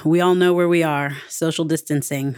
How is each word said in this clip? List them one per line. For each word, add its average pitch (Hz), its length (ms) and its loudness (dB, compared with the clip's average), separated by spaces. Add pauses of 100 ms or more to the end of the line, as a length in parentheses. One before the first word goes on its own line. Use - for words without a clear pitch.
we 165 160 2
all 180 160 4
know 180 180 4
where 175 140 2
we 170 160 2
are, 143 300 -2 (160)
social 165 340 -4
distancing. 143 760 -4